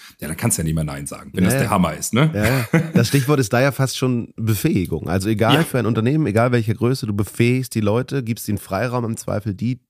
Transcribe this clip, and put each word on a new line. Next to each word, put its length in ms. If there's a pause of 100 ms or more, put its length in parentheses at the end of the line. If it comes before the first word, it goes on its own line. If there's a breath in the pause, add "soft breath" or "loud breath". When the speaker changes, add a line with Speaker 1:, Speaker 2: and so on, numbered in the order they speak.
(200 loud breath)
Speaker 1:
ja, 80
dann 80
kannst 220
du 60
ja 20
nicht 100
mehr 80
Nein 240
sagen, 260
wenn 120
Speaker 2:
Ja, 40
Speaker 1:
das 40
Speaker 2:
ja. 80
Speaker 1:
der 80
Hammer 260
ist, 180
ne? 200
Speaker 2:
Ja, 120
ja. 480
Das 140
Stichwort 320
ist 140
da 80
ja 100
fast 240
schon 400
Befähigung. 720
Also 220
egal 260
Speaker 1:
Ja. 80
Speaker 2:
für 160
ein 60
Unternehmen, 400
egal 260
welche 220
Größe, 320
du 80
befähigst 600
die 60
Leute, 420
gibst 280
ihnen 80
Freiraum 480
im 100
Zweifel, 380
die 260 (100)